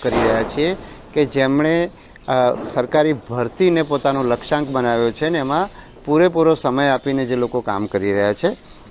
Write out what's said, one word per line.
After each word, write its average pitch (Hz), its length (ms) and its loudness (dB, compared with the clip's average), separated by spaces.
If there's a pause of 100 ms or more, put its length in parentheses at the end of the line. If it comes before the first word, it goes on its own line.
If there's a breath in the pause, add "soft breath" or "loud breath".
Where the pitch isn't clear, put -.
કરી 120 140 -2
રહ્યા 113 260 2
છીએ 151 340 -2 (380 loud breath)
કે 147 100 2
જેમણે, 147 680 0 (380 loud breath)
અ, 127 260 2 (200)
સરકારી 151 380 2
ભરતીને 127 680 0
પોતાનો 139 400 -2
લક્ષ્યાંક 135 460 -2
બનાવ્યો 120 420 0
છે 151 180 -4
ને 170 100 -2
એમાં 147 300 -2 (360 loud breath)
પૂરેપૂરો 160 500 4
સમય 143 340 0
આપીને 135 380 0
જે 123 100 -2
લોકો 123 240 -2
કામ 104 260 -4
કરી 101 260 -2
રહ્યા 101 200 2
છે 180 240 -2 (340 loud breath)